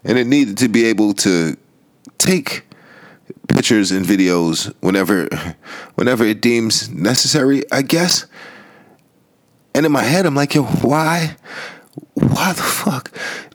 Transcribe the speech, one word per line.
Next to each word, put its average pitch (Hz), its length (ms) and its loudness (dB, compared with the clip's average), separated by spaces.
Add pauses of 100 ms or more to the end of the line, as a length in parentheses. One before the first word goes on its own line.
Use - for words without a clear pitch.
and 120 140 0
it 120 100 2
needed 127 300 2
to 123 100 2
be 113 180 2
able 104 280 2
to 85 440 0 (600)
take - 480 -2 (800)
pictures 104 440 2
and 95 140 0
videos 90 760 2
whenever, 92 460 0 (340)
<laughs> - 340 -20
whenever 117 280 2
it 107 180 0
deems 117 480 0
necessary, 135 840 0
I 135 100 0
guess. 165 440 0 (1500)
And 147 100 0
in 151 60 2
my 131 120 2
head, 175 220 2
I'm 143 100 0
like, 143 180 0
"Yo, 147 100 4
why, 156 720 0 (800)
why - 400 0
the - 80 -8
fuck - 500 -4 (440)